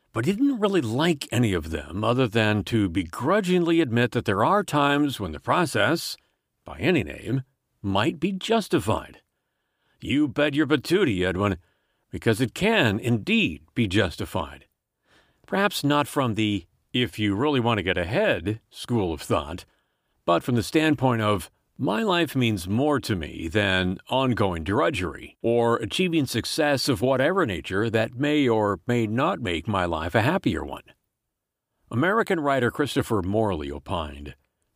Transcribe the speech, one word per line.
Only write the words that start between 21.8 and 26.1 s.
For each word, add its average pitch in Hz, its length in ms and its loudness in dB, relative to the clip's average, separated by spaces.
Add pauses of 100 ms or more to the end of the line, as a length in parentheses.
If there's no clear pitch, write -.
life 175 340 0
means 107 320 0
more 135 320 0
to 104 160 -2
me 78 320 -8
than 92 500 0 (100)
ongoing 110 560 0
drudgery, 95 760 -4
or 117 360 2
achieving 160 500 -2